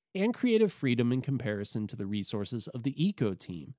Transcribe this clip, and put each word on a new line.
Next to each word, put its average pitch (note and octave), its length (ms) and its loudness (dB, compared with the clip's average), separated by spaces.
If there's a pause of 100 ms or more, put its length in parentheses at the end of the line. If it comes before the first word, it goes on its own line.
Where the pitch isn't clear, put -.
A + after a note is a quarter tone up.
(140)
and G#3 200 0
creative A3 400 4
freedom A#2+ 400 4
in B2+ 80 2
comparison G#2+ 640 -2
to - 80 -8
the G#2 100 -4
resources G#2 640 -4
of A#2+ 160 -10
the C3+ 100 -2
Ico C#3 460 0
team, E2 400 -12